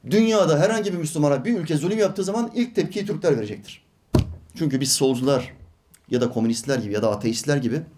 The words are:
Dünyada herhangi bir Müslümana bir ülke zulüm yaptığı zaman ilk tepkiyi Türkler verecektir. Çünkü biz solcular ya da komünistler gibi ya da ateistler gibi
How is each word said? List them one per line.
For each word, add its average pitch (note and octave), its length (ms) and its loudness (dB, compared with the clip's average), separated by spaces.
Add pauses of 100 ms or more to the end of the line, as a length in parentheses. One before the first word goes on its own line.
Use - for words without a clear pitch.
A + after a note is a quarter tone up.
(100)
Dünyada G3+ 480 4
herhangi G3+ 340 2
bir F3 60 -4
Müslümana D3+ 460 0
bir A#3 140 0
ülke D#3+ 180 -2
zulüm F3+ 220 -2
yaptığı G3 260 0
zaman A3 300 -2
ilk A#3 200 -2
tepkiyi G3+ 320 -2
Türkler F3 300 0
verecektir. G#2 520 -10 (720)
Çünkü C3+ 220 -2
biz C3 120 -2
solcular C3 600 0 (580)
ya B2 100 2
da A#2+ 100 2
komünistler A#2 480 0
gibi G2+ 160 -4
ya G#2 80 0
da A2 80 2
ateistler A#2 460 -2
gibi C3 260 -2 (160)